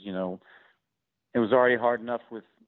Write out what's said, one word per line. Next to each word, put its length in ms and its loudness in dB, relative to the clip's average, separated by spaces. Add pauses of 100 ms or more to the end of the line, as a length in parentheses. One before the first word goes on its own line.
you 100 -8
know, 280 -4 (920)
it 60 2
was 120 0
already 240 4
hard 260 0
enough 280 -6
with 140 -14 (240)